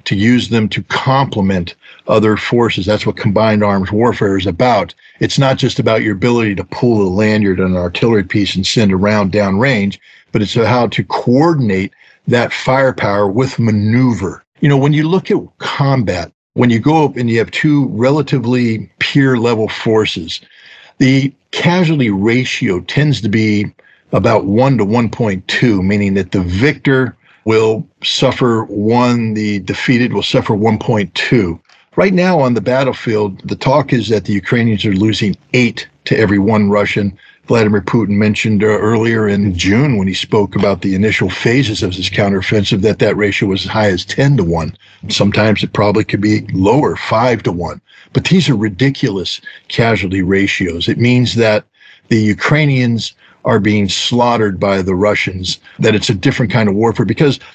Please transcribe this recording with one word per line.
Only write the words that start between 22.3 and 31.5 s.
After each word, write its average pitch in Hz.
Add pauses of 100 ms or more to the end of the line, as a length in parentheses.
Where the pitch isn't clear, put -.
tends 139
to 113
be 104 (460)
about 104
one 120
to 107
one 110
point 98
two, 107
meaning 101
that 95
the 101
victor 131 (280)
will 110 (160)
suffer 120
one, 113
the 104
defeated 117
will 98
suffer 120
one 107
point 107
two. 92 (360)